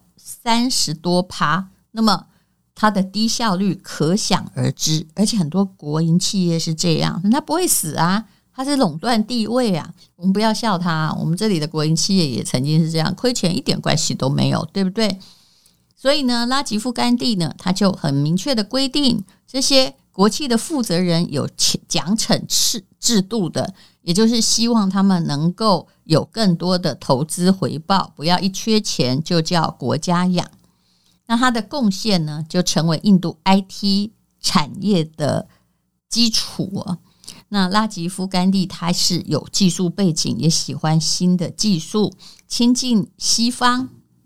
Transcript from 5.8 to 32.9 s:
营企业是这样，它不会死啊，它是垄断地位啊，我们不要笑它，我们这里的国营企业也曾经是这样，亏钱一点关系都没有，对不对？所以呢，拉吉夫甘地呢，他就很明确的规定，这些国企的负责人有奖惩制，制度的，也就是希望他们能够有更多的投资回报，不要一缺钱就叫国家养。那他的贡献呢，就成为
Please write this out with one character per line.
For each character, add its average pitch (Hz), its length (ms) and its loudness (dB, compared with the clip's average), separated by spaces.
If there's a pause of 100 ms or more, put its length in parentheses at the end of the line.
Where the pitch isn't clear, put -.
营 165 160 4
企 185 280 0
业 165 120 0
是 160 160 -4
这 160 220 0
样， 160 340 -2
它 269 100 4
不 294 140 -4
会 359 120 0
死 - 280 0
啊， 185 320 0 (260)
它 262 100 -8
是 285 140 -2
垄 185 220 2
断 220 280 0
地 233 200 -2
位 233 280 0
啊， 151 200 -6 (220)
我 175 80 -8
们 190 80 4
不 202 80 2
要 220 120 2
笑 220 240 -2
它， 160 420 0
我 - 60 -4
们 156 100 0
这 208 140 0
里 185 100 2
的 151 80 -4
国 156 200 -2
营 160 100 2
企 190 220 2
业 165 100 2
也 123 160 -4
曾 - 180 -4
经 156 160 2
是 160 120 2
这 160 80 -2
样， 160 160 0
亏 - 180 -2
钱 180 240 -2
一 254 40 -4
点 - 200 -4
关 - 160 0
系 - 160 -2
都 - 160 -2
没 139 220 0
有， - 220 -4
对 196 120 -2
不 185 60 -2
对？ 196 280 -2 (800)
所 262 160 0
以 302 100 0
呢， 240 240 0
拉 269 160 0
吉 214 160 -4
夫 247 140 -4
甘 240 240 0
地 247 200 0
呢， 170 200 -2
他 - 160 -2
就 190 200 2
很 151 200 -4
明 147 240 2
确 269 180 -2
的 214 100 0
规 269 240 -2
定， 262 340 0 (240)
这 262 140 -6
些 262 340 2 (180)
国 196 160 4
企 285 200 -4
的 240 80 2
负 262 260 -2
责 170 160 -2
人 175 320 0
有 139 180 -4 (400)
奖 180 280 -2
惩 - 300 0
制， - 380 -2 (140)
制 226 220 2
度 190 300 -2
的， 214 240 -4 (260)
也 170 140 -2
就 220 120 4
是 233 140 2
希 226 280 2
望 220 200 2
他 190 140 2
们 190 220 4
能 147 280 0
够 196 340 0 (180)
有 151 200 2
更 196 320 0
多 180 220 -2
的 175 160 -4
投 131 280 0
资 175 280 0
回 131 280 0
报， 180 380 -2
不 139 80 -12
要 175 160 2
一 196 80 0
缺 220 320 -2
钱 135 420 -2
就 170 200 0
叫 160 280 0
国 127 280 -4
家 175 280 0
养。 180 240 -2 (760)
那 233 100 0
他 254 140 2
的 233 100 -2
贡 226 300 -2
献 190 340 0
呢， 151 240 -6
就 180 140 0
成 165 240 0
为 165 160 2